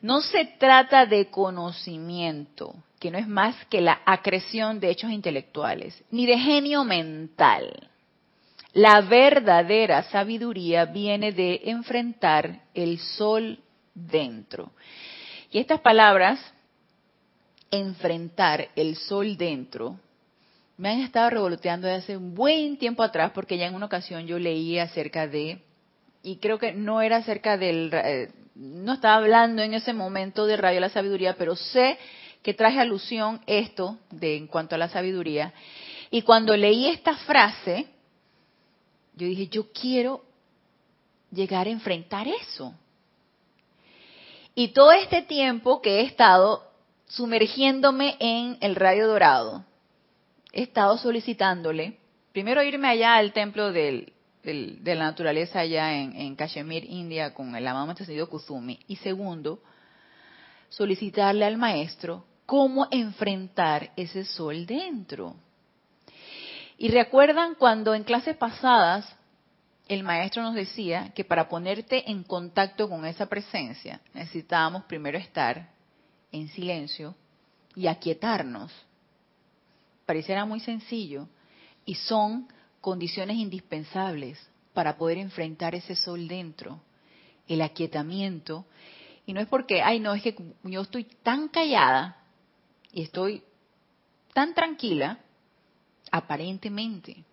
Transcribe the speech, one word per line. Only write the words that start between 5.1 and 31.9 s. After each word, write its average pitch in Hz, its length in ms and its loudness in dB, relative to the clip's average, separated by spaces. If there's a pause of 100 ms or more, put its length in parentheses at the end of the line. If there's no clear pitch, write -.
intelectuales, 151 1000 -6
ni 240 140 0
de 240 120 6
genio 285 460 2
mental. 156 1040 0 (840)
La 208 280 10
verdadera 208 1000 6
sabiduría 196 840 -2
viene 202 460 -2
de 180 340 -2
enfrentar 220 960 -2 (120)
el 170 260 -2
sol 220 600 -2 (340)
dentro. 131 800 -6 (800)
Y - 80 0
estas 311 220 0
palabras, 214 580 8 (1300)
enfrentar 170 1080 -2
el 156 200 0
sol 202 400 -4
dentro, 147 640 -8 (800)
me 190 120 -4
han 233 120 -2
estado 233 280 2
revoloteando 180 580 -2
desde 185 120 -2
hace 196 180 -10
un 180 160 -10
buen 294 440 2
tiempo 240 260 -2
atrás, 160 320 0
porque 190 220 -6
ya 175 100 -2
en 185 80 -8
una 196 100 -8
ocasión 180 400 -8
yo 170 140 -6
leí 165 400 -2
acerca 160 480 -4
de, 151 340 -6 (600)
y 185 140 -10
creo 220 200 -2
que 220 140 -4
no 208 300 -2
era 220 160 4
acerca 214 400 -2
del, 165 360 -2
eh, 139 380 -2 (240)
no 170 380 -8
estaba 226 220 6
hablando 220 460 6
en 214 120 -2
ese 220 200 -4
momento 196 520 -4
de 214 120 2
Radio 185 220 2
La 185 100 0
Sabiduría, 190 480 -2
pero 170 180 -2
sé 254 420 2 (440)